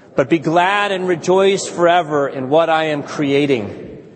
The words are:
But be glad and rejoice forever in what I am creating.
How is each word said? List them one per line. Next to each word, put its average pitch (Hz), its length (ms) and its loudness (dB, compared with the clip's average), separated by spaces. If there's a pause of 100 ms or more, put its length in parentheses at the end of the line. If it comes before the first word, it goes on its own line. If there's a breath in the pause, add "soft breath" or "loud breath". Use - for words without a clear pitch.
(160 loud breath)
But 135 120 0
be 160 120 2
glad 185 500 0
and 185 160 -4
rejoice 185 600 0
forever 165 600 2
in 131 200 -6
what 160 200 4
I 160 180 0
am 147 180 -4
creating. 139 1000 -2 (140 loud breath)